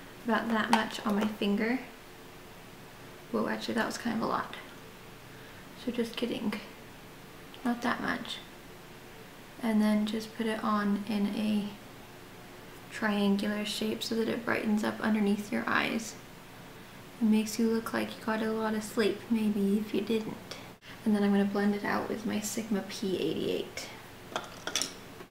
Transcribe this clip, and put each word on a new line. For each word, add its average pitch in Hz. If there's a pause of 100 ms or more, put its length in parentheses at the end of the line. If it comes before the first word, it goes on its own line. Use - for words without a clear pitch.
(240)
about 226
that 220
much 220
on 208
my 214
finger. 220 (1500)
Whoa, 220
actually 220
that 226
was -
kind 226
of 220
a -
lot. - (1300)
So 247
just 226
kidding. 220 (1120)
Not 240
that -
much. - (1200)
And 214
then 214
just 220
put 226
it 220
on 208
in 202
a 214 (1300)
triangular 208
shape 220
so 226
that 226
it 233
brightens 214
up 220
underneath 208
your 233
eyes. - (1040)
It 226
makes 214
you 226
look 226
like 214
you -
got 220
a 220
lot 220
of 214
sleep, 202
maybe, 208
if 214
you -
didn't. - (480)
And 214
then 202
I'm 202
gonna 202
blend 202
it 202
out 202
with -
my 208
Sigma 208
P -
eighty-eight. - (1400)